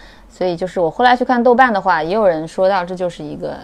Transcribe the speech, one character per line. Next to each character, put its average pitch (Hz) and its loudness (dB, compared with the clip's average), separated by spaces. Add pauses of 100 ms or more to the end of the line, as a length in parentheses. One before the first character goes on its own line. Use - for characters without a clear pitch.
(280)
所 - -4
以 180 -2
就 175 -6
是 180 -6
我 165 2
后 247 0
来 247 4
去 247 -2
看 247 0
豆 247 6
瓣 240 4
的 202 -2
话， 180 0
也 165 -2
有 214 2
人 160 0
说 190 0
到 190 0
这 180 -8
就 180 -4
是 170 -10
一 151 -12
个 147 -10